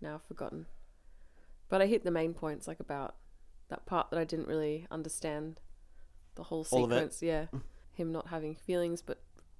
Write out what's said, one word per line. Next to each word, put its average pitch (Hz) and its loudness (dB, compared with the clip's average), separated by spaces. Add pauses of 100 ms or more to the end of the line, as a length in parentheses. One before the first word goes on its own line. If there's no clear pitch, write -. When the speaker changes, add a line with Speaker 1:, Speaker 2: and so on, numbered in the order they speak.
Speaker 1:
now 151 -6
I've 151 -10
forgotten. - -8 (1040)
But 190 8
I 196 10
hit 220 6
the 180 4
main 165 4
points, 156 -2
like, 160 -6
about 139 -4 (540)
that - -8
part - 2
that 165 2
I 165 4
didn't 160 -2
really 156 0
understand. 156 -4 (760)
The 165 -8
whole 160 -2
Speaker 2:
All 127 8
of 117 4
it? 120 6
Speaker 1:
sequence, 147 2
yeah. 160 2 (260)
Speaker 2:
<laughs> - -18
Speaker 1:
Him 165 -2
not 165 -2
having 160 -4
feelings, 175 0
but, - -6 (380)